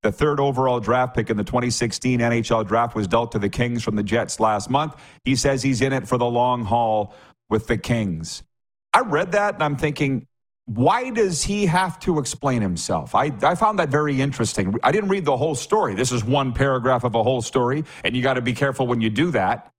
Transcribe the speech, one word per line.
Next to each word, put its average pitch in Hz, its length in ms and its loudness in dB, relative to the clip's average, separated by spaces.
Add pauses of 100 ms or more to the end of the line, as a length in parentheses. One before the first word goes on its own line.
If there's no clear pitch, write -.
The 107 100 2
third 147 260 0
overall 131 420 0
draft 123 340 0
pick 113 160 -2
in 107 80 0
the 104 60 -2
twenty 120 260 -2
sixteen 120 500 -2
N 120 100 2
H 113 200 -2
L 113 120 2
draft 113 320 0
was 104 140 -2
dealt 117 240 0
to 110 60 -2
the 101 100 0
Kings 120 340 -2
from 107 140 -2
the 104 60 0
Jets 107 360 -2
last 107 300 0
month. 143 260 0 (300)
He 135 100 2
says 135 280 2
he's 127 180 0
in 135 140 2
it 131 120 -4
for 127 120 0
the 120 80 2
long 120 400 2
haul 110 480 0 (340)
with 107 200 0
the 113 100 0
Kings. 90 640 -4 (500)
I 233 80 4
read 202 320 0
that 202 220 2
and 156 80 -4
I'm 147 140 0
thinking, 143 500 -2 (400)
why 175 420 2
does 208 360 0
he 208 200 0
have 180 360 0
to 165 180 0
explain 131 420 -2
himself? 87 540 -4
I, 143 180 2 (100)
I 165 120 4
found 214 240 2
that 160 100 0
very 143 320 0
interesting. 107 600 -2
I 147 100 4
didn't 202 160 0
read 190 160 0
the 139 140 2
whole 147 160 0
story. 165 400 0
This 123 180 0
is 120 100 0
one 131 300 0
paragraph 127 520 2
of 120 100 -2
a 113 80 2
whole 127 180 2
story, 131 440 0 (200)
and 110 100 0
you 123 80 0
gotta 127 200 0
be 123 100 -2
careful 135 340 0
when 120 140 0
you 110 80 2
do 143 220 2
that. 98 480 -2